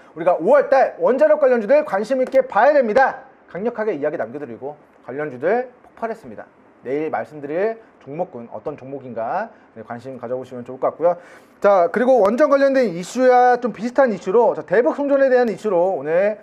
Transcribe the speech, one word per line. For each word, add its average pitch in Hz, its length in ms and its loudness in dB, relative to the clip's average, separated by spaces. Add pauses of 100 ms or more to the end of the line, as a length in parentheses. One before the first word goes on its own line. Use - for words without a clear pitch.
(160)
우리가 165 200 0
오월 226 340 4
달 262 300 4
원자력 269 400 4
관련주들 254 460 4
관심 220 360 -2
있게 262 200 2
봐야 254 320 4
됩니다. 254 480 2 (260)
강력하게 214 480 -6
이야기 151 220 -4
남겨드리고 127 580 -10 (300)
관련주들 151 640 -4 (140)
폭발했습니다. 123 640 -14 (380)
내일 147 260 -6
말씀드릴 151 720 -6 (240)
종목군 131 480 -12
어떤 139 260 -12
종목인가, 131 720 -10 (240)
네, 113 80 -18
관심 120 380 -16
가져보시면 123 460 -10
좋을 127 140 -16
것 147 100 -2
같고요. 170 280 -2 (480)
자, 190 260 4
그리고 247 280 2
원전 240 320 2
관련된 269 380 2
이슈야 247 680 2
좀 240 160 -6
비슷한 247 380 0
이슈로, 196 420 0
자, 151 80 -8
대북 240 340 0
송전에 277 340 2
대한 247 200 2
이슈로 185 480 0
오늘, 180 460 -2